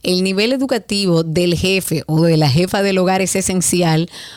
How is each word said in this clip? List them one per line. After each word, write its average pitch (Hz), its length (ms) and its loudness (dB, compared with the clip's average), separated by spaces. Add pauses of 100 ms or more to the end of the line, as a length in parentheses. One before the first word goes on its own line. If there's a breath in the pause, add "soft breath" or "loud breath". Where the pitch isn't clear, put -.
el 185 220 -2
nivel 196 280 0
educativo 208 720 0
del 175 300 0
jefe 185 540 -2
o 160 160 2
de 165 140 4
la 156 120 4
jefa 185 320 2
del 196 160 0
hogar 185 240 2
es 180 140 -2
esencial 175 760 0 (280 loud breath)